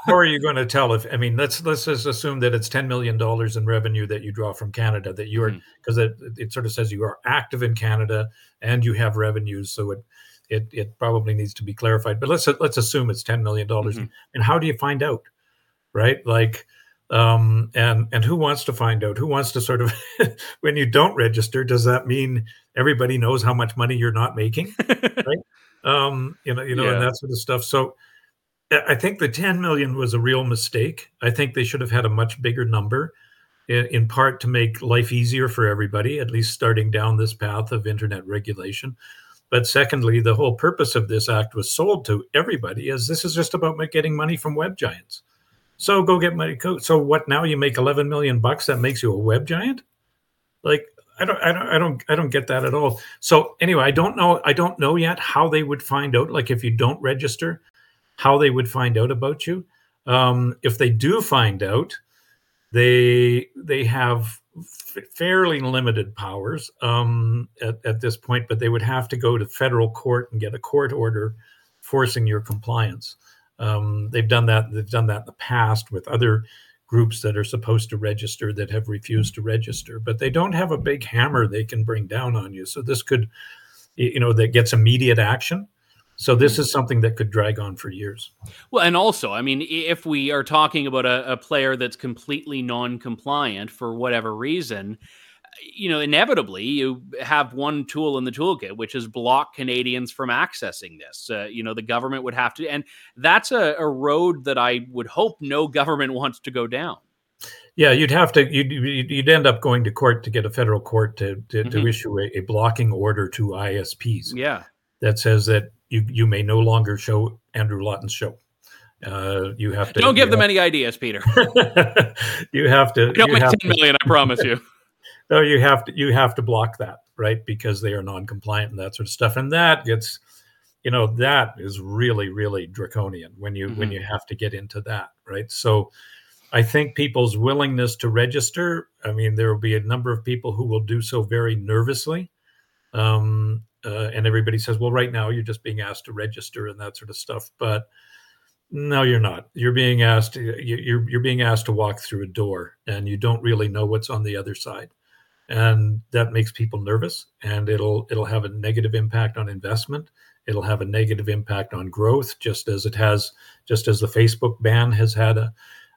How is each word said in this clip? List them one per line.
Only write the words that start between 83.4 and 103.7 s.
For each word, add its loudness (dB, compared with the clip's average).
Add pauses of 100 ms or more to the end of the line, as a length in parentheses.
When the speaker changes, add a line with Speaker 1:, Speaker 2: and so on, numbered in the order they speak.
Speaker 1:
y-, 0
you 0
know, 4
that 4
gets 4
immediate 6
action. -2 (480)
So 2
this 6
Speaker 2:
Hmm. 0
Speaker 1:
is -2
something 2
that 0
could -2
drag 0
on -8
for -14
years. -14 (380)
Speaker 2:
Well, 2
and 4
also, 2
I -4
mean, -2
i-, -8
if -4
we -2
are 0
talking 0
about -2
a, -2
a -2
player -2
that's -4
completely -10
non-compliant -6
for -10
whatever -2
reason, -6 (760)
you -6
know, 0
inevitably 2
you -2 (180)
have 0
one -4
tool -4
in -2
the -4
toolkit, -6
which -10
is -8
block 0
Canadians -4
from -6
accessing -6
this. -18
Uh, -8
you -10
know, -6
the -8
government -4
would -6
have -2
to, -10
and -6 (320)
that's 2
a, 2